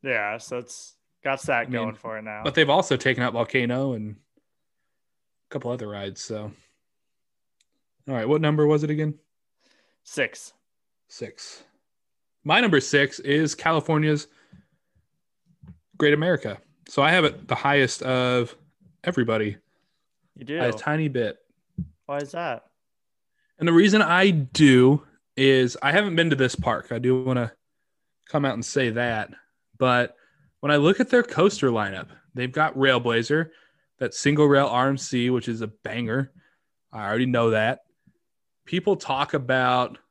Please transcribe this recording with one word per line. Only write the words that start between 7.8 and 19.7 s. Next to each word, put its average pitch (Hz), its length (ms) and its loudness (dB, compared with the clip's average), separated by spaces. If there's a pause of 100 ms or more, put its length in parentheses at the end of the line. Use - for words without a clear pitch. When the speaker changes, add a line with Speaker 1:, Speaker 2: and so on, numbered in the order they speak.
Speaker 2:
all 135 80 -6
right, 113 140 -4
what 151 100 2
number 151 280 2
was 151 160 2
it 151 80 -4
again? 151 240 -4 (880)
Speaker 1:
Six. - 500 -8 (580)
Speaker 2:
Six. - 520 -16 (840)
My 175 160 4
number 180 180 4
six 139 400 0
is 147 360 0
California's 156 720 0 (1700)
Great 147 160 2
America. 151 440 -2 (300)
So - 140 -2
I 151 100 4
have 175 140 2
it - 220 -6
the 123 80 -4
highest 139 480 0
of 127 520 -2 (480)
everybody 113 540 -2 (760)